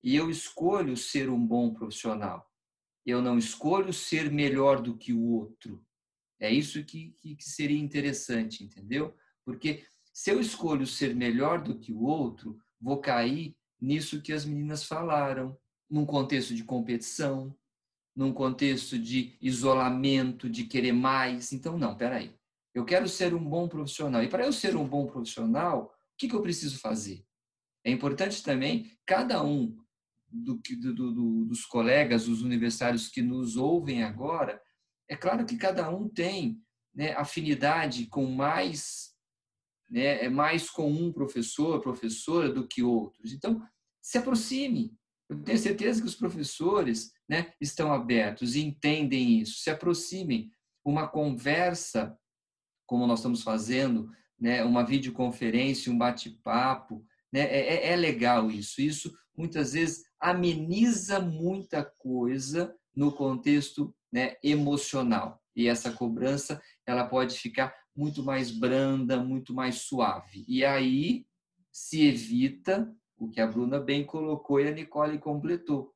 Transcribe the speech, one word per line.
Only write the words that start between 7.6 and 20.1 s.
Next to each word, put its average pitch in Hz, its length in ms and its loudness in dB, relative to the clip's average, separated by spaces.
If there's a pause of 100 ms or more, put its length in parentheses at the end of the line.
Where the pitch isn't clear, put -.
interessante, 139 880 -2
entendeu? 120 500 -6 (300)
Porque 147 400 -6 (280)
se - 180 -4
eu 240 100 4
escolho 156 460 0
ser 127 280 -2
melhor 127 480 2
do 123 160 -6
que - 140 -12
o 107 100 -4
outro, 127 560 -2 (220)
vou 139 200 -2
cair 139 540 0 (260)
nisso 147 400 -2
que 156 120 -8
as 151 120 -4
meninas 147 400 -4
falaram, 143 720 -2 (320)
num 151 160 2
contexto 135 500 0
de 113 100 -6
competição, 131 920 -4 (580)
num 135 180 0
contexto 131 680 0
de 123 420 -2
isolamento, 127 1120 2